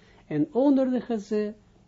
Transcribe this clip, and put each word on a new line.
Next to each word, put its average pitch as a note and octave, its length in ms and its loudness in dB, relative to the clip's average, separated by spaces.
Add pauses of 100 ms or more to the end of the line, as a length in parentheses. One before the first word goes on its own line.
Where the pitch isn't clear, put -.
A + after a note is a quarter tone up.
(260)
en D3+ 260 -2
onder C4 380 2
de B3 100 -2
gazé G#3 540 -4 (340)